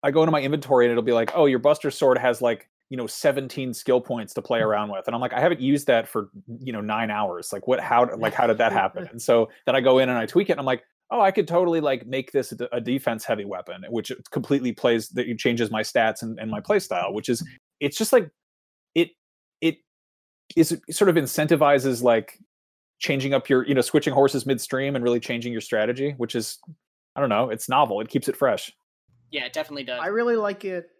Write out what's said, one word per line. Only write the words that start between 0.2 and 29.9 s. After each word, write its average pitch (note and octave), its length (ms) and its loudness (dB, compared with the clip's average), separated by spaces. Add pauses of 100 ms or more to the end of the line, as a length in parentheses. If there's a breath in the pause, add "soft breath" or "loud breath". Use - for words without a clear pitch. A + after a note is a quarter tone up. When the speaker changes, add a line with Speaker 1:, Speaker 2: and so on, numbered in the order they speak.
Speaker 1:
into D#3+ 100 4
my D3 80 2
inventory C3+ 460 4
and A#2+ 60 4
it'll A#2 100 2
be A#2+ 100 0
like, A2+ 220 2
"Oh, E3 120 6
your C3 120 2
Buster D3 320 2
Sword B2+ 280 4
has, A#2+ 220 0
like, A#2 300 -2 (180)
you C3 80 -8
know, A#2+ 120 -6
seventeen C3+ 680 -2
skill B2+ 260 2
points A#2 340 -8
to A2+ 80 -4
play A#2 180 -2
around G#2 300 0
with." F#2+ 180 -8
And A#2+ 60 -4
I'm A#2 60 -4
like, B2 140 -4
"I A#2 60 -2
haven't D#3+ 200 2
used C#3 280 0
that A2+ 200 2
for, G#2 220 -6 (300)
you B2+ 120 -10
know, G#2 80 -6
nine G#2+ 300 -4
hours. F#2+ 420 -6
Like, G2+ 140 -8
what, B2+ 140 0
how, A#2+ 360 2
like, A2+ 160 -2
how B2 140 2
did A2+ 120 2
that A2+ 140 2
happen?" G2 340 -2
Speaker 2:
<laughs> - 40 -20
Speaker 1:
And A#2 100 -16
so A#2 300 2 (160 loud breath)
then B2+ 100 2
I C3 60 2
go C3 160 6
in C3 100 4
and B2 80 -2
I A2+ 80 0
tweak F3+ 240 0
it, - 40 0
and - 80 -2
I'm C3+ 60 -4
like, B2+ 180 -2 (260)
"Oh, A#3 100 0
I G3 120 6
could F#3+ 160 0
totally, E3+ 320 2
like, C3+ 260 -2
make C3 260 -6
this C3 200 0
a, A#2 200 -6
a B2 80 -4
defense A#2 440 -4
heavy G#2+ 200 -4
weapon," F#2 460 -12
which A#2 220 -8 (180)
completely B2+ 420 -2
plays, A#2 380 0
that B2 180 -6
it A2+ 100 -6
changes A#2 320 0
my A2 120 -2
stats A2 400 0
and, A2 180 -10
and A2 100 -8
my G#2 100 -8
play D#3+ 180 0
style, G2 340 -4
which G#2+ 160 -6
is, B2 180 -2 (340 loud breath)
it's C#3+ 180 -4
just, A3 140 0
like, F#3+ 180 4 (640)
it, E3+ 160 2 (500)
it D#3+ 180 -2 (800)
is, E3 240 2 (100)
sort - 180 2
of E3 80 4
incentivizes, C#3+ 840 2
like, A#2 360 2 (600)
changing C3+ 340 -2
up C3+ 140 0
your, B2+ 180 4
you C#3 80 0
know, C3 60 4
switching C#3+ 340 2
horses C3+ 320 4
midstream C3+ 500 -2
and A#2+ 80 -4
really A#2+ 160 2
changing A#2+ 320 -6
your A2 80 -4
strategy, B2 580 -2
which A#2 160 -6
is, A2+ 240 -4 (580)
I - 40 -6
don't C#3 100 2
know, A2+ 200 0
it's - 180 -8
novel. B2+ 320 2
It A2+ 80 -8
keeps C3+ 200 -2
it - 80 -4
fresh. A2+ 360 0 (580)
Speaker 3:
Yeah, C#3 140 -6
it B2+ 80 -10
definitely D3 320 -8
does. B2+ 180 -8